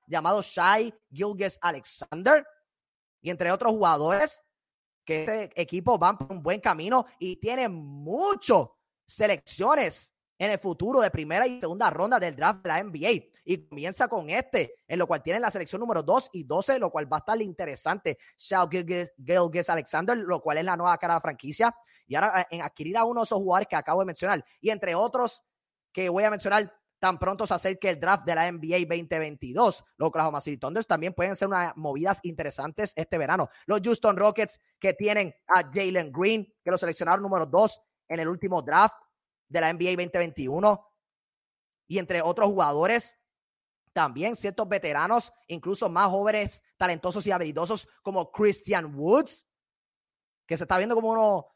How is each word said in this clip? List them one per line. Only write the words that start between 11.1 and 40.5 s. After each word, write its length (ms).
primera 360
y 120
segunda 300
ronda 280
del 160
draft 280
de 80
la 100
N 120
B 140
A. 60
Y 240
comienza 400
con 220
este, 460
en 120
lo 60
cual 160
tienen 200
la 100
selección 300
número 200
dos 300
y 140
doce, 340
lo 120
cual 200
va 60
a 20
estar 220
interesante. 760
Shai 300
Gilgeous-, 500
Gilgeous-Alexander, 1000
lo 240
cual 180
es 40
la 140
nueva 200
cara 180
de 20
la 40
franquicia. 540
Y 80
ahora, 260
eh, 100
en 100
adquirir 340
a 80
uno 160
de 60
esos 120
jugadores 300
que 80
acabo 240
de 60
mencionar. 400
Y 80
entre 260
otros 480
que 160
voy 160
a 60
mencionar 440
tan 180
pronto 300
se 60
acerque 360
el 100
draft 260
de 100
la 120
N 120
B 160
A 120
veinte 320
veintidós. 640
Los 120
Oklahoma 320
City 160
Thunders 300
también 260
pueden 220
ser 140
unas 260
movidas 480
interesantes 720
este 220
verano. 320
Los 160
Houston 340
Rockets, 440
que 140
tienen 400
a 160
Jalen 480
Green, 420
que 80
lo 60
seleccionaron 460
número 220
dos 360
en 120
el 80
último 340
draft 340
de 140
la 80
N 100
B 120
A 40
veinte 220
veintiuno. 760